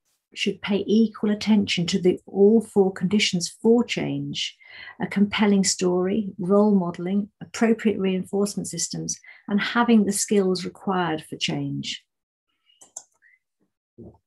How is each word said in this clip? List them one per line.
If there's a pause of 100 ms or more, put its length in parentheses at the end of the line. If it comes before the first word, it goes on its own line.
(360)
should
pay
equal
attention
to
the
all
four
conditions
for
change, (460)
a
compelling
story,
role
modelling, (120)
appropriate
reinforcement
systems, (300)
and
having
the
skills
required
for
change. (2250)